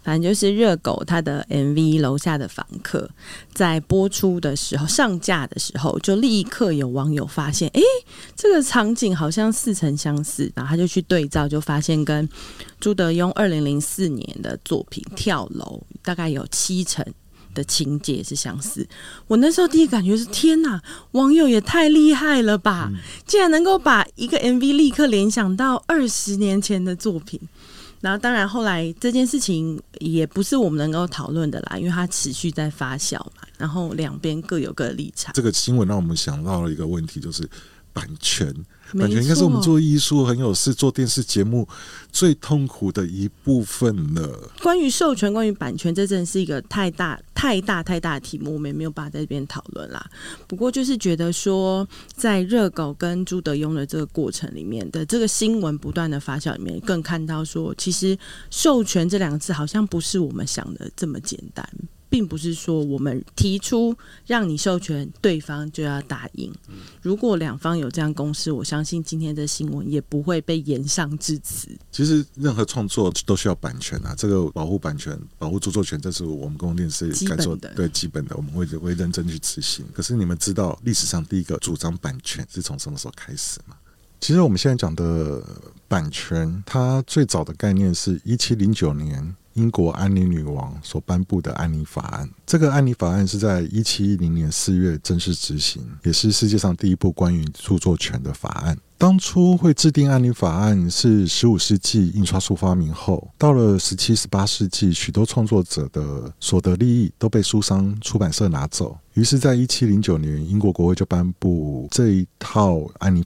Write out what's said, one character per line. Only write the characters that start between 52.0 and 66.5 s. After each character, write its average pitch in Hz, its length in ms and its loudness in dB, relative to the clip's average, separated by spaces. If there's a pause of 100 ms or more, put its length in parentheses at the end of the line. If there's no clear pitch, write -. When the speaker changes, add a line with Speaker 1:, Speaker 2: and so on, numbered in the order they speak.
Speaker 1:
在 202 320 0
热 202 260 2
狗 151 240 -4
跟 175 320 -2
朱 180 160 -4
德 151 140 -2
庸 151 180 -2
的 147 100 -2
这 143 140 -6
个 151 80 -2
过 147 260 -4
程 - 220 -8
里 76 100 -12
面 101 280 -8
的 156 120 -4
这 220 140 -2
个 226 100 2
新 220 320 0
闻 156 200 -2
不 170 120 -8
断 165 200 -2
的 143 80 -4
发 139 180 -6
酵 151 180 -6
里 - 80 -10
面， 87 180 -8
更 175 200 -2
看 160 240 -4
到 156 180 -4
说， 160 320 -6
其 - 160 -4
实 190 240 0 (360)
授 269 320 4
权 175 260 0
这 202 80 0
两 180 140 0
个 151 80 -2
字 - 120 -6
好 147 140 -2
像 214 220 0
不 170 120 -4
是 185 200 -2
我 160 100 0
们 90 160 -6
想 - 300 -8
的 - 200 -14
这 175 120 -6
么 143 120 -8
简 - 200 -10 (160)
单。 - 120 -12 (420)
并 226 180 0
不 156 100 -8
是 165 160 -4
说 160 260 -2
我 143 200 -2
们 131 260 -4 (100)
提 196 220 0
出 233 380 0 (320)
让 233 200 0
你 156 80 -2
授 180 240 0
权， 143 400 -6
对 175 200 0
方 151 320 -8
就 156 100 -10
要 143 220 -4
答 123 300 -12
应。 123 200 -12 (140)